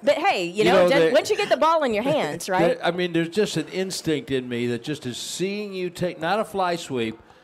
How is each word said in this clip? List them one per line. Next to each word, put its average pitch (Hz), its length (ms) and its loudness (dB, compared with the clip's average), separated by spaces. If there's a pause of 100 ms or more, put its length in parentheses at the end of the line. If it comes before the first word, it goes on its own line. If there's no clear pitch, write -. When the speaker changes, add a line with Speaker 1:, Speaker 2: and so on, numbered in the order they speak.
Speaker 1:
But, 277 140 4
hey, 294 280 0
you 180 140 -4
Speaker 2:
You 208 60 4
Speaker 1:
know, - 80 4
Speaker 2:
know, 180 160 6
Speaker 1:
just - 120 4
Speaker 2:
there 160 120 4
Speaker 1:
once 330 180 4
you 427 60 2
get 403 120 0
the 320 80 4
ball 311 280 4
in 240 100 0
your 208 80 0
hands, 196 460 -2
Speaker 2:
<laughs> - 20 -6
Speaker 1:
right? 175 260 2
Speaker 2:
there, - 80 -6
I 175 60 2
mean, 175 220 -2
there's 165 160 0
just 202 280 0
an 151 120 -2
instinct 165 640 -4
in 131 180 -2
me 120 180 -2
that 120 160 -2
just 147 240 -8
is 120 100 -6
seeing 202 560 -6
you 180 160 -6
take, 175 300 -6
not 180 220 -2
a 208 40 -4
fly 185 320 -2
sweep, 120 420 -4 (260)